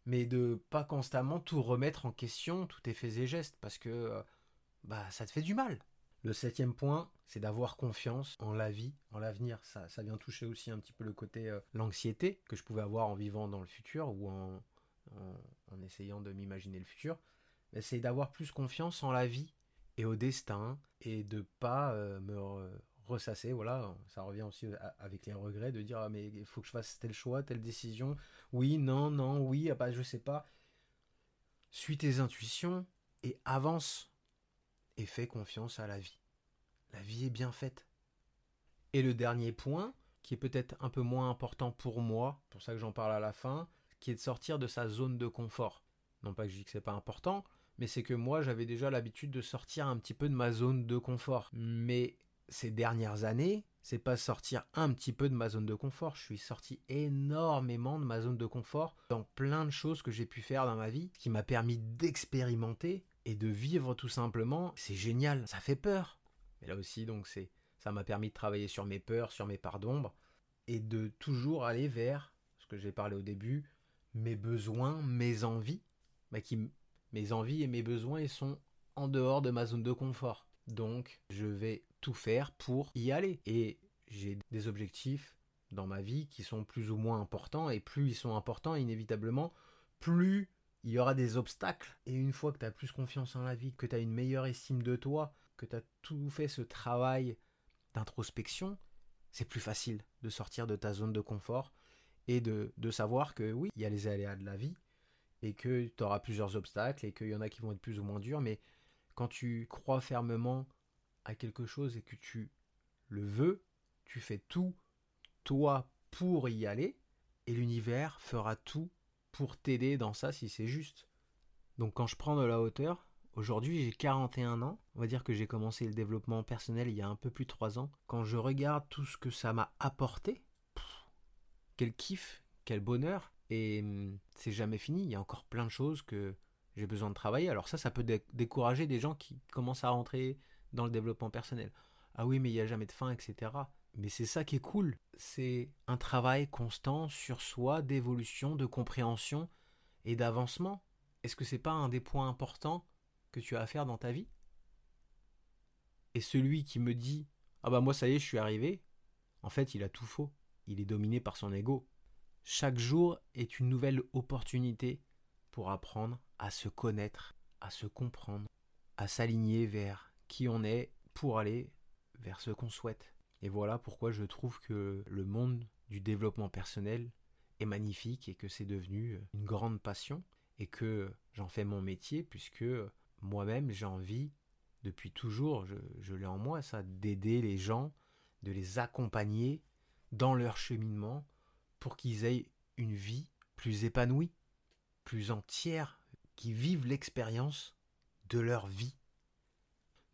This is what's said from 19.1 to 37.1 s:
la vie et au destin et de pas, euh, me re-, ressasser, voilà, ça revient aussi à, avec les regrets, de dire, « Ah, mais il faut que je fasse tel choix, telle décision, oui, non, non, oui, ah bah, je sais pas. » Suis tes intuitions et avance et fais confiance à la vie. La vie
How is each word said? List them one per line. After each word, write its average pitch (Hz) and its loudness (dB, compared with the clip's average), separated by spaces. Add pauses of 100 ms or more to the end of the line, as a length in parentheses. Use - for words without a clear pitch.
la 127 4
vie 131 -4 (440)
et 113 0
au 110 2
destin 120 -2 (220)
et 110 -2
de 101 -4 (140)
pas, 127 2
euh, 101 -2
me 101 -6
re-, 98 -4 (340)
ressasser, 117 -4
voilà, 113 -2 (120)
ça 98 -10
revient 101 -6
aussi 107 -8 (120)
à, - -12
avec 101 -10
les 104 -8
regrets, 104 -4
de 110 -4
dire, « 113 -6
Ah, 107 -2
mais 104 -6
il 104 -10
faut - -10
que - -16
je - -14
fasse - -6
tel 113 -4
choix, 127 -2
telle 120 -4
décision, 117 -4 (340)
oui, 135 6
non, 139 4
non, 139 4
oui, 139 4
ah 143 4
bah, 123 2
je 123 -2
sais 123 -6
pas. » 143 -4 (1200)
Suis - -4
tes 139 4
intuitions 175 0 (360)
et 127 -4
avance 143 0 (840)
et 110 -4
fais 117 -4
confiance 110 -6
à 107 -6
la 101 -6
vie. - -12 (760)
La 98 -12
vie 110 -4